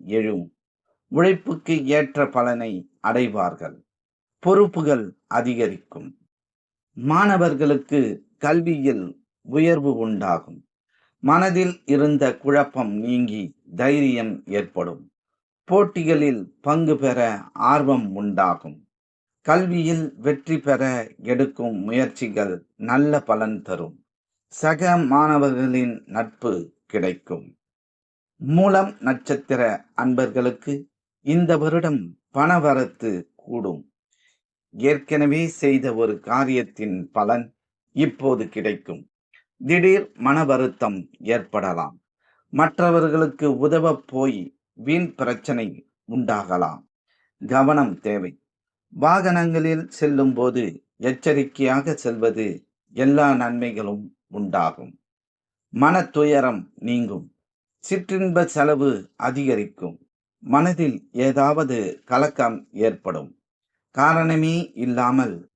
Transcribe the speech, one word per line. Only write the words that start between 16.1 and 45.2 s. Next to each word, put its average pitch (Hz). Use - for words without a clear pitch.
பங்கு 156
பெற 127
ஆர்வம் 127
உண்டாகும். 92
கல்வியில் 165
வெற்றி 143
பெற 127
எடுக்கும் 120
முயற்சிகள் 104
நல்ல 139
பலன் 107
தரும். 85
சக 165
மாணவர்களின் 131
நட்பு 104
கிடைக்கும். 90
மூலம் 190
நட்சத்திர 123
அன்பர்களுக்கு 127
இந்த 165
வருடம் 151
பணவரத்து 135
கூடும். 95
ஏற்கனவே 147
செய்த 135
ஒரு 110
காரியத்தின் 113
பலன் 113
இப்போது 131
கிடைக்கும். 101
திடீர் 180
மன 143
வருத்தம் 127
ஏற்படலாம். 95
மற்றவர்களுக்கு 156
உதவ 151
போய் 127
வீண் 156
பிரச்சனை 120